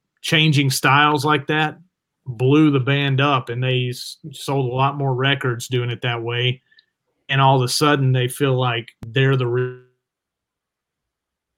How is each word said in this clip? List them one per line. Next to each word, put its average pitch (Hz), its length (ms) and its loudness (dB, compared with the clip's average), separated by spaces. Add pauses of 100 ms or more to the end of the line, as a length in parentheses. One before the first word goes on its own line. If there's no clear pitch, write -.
(220)
changing 151 500 2
styles 147 520 2
like 151 240 0
that 156 300 -2 (480)
blew 135 460 2
the 139 100 2
band 139 400 0
up, 139 280 0
and 123 140 -4
they 127 260 -2
s-, - 280 -12 (140)
sold 135 380 -4
a 123 60 -6
lot 143 220 0
more 139 160 -2
records 131 540 -2
doing 120 240 -4
it 117 100 -10
that 120 200 -4
way. 120 400 -4 (680)
And 135 100 2
all 135 160 6
of 131 60 2
a 123 80 -2
sudden, 147 420 2
they 127 160 0
feel 131 320 -2
like 117 300 -4 (180)
they're 135 300 0
the 123 100 -2
re-, 123 360 -6 (1700)